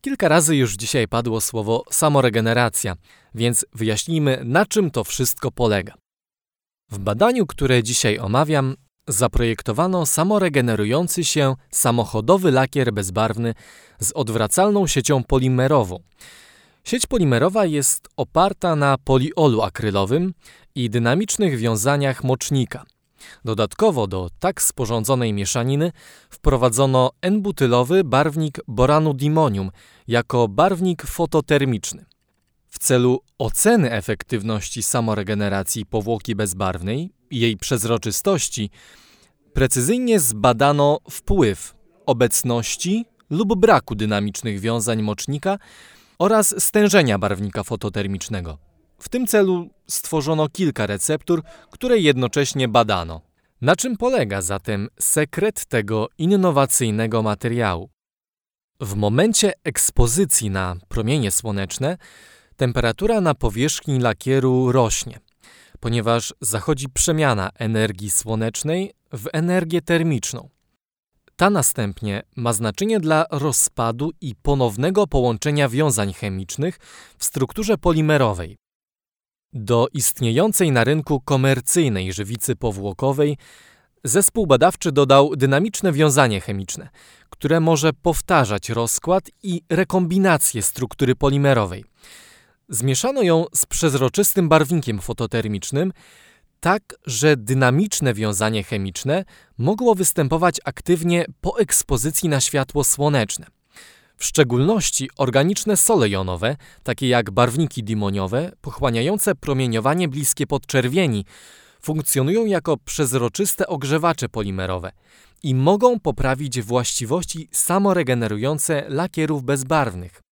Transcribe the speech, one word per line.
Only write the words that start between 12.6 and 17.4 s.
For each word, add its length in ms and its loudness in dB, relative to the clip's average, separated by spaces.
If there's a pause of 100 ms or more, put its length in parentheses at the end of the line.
bezbarwny 640 -2 (440)
z 140 -4
odwracalną 760 2
siecią 380 0
polimerową. 800 2 (840)
Sieć 220 -2
polimerowa 580 2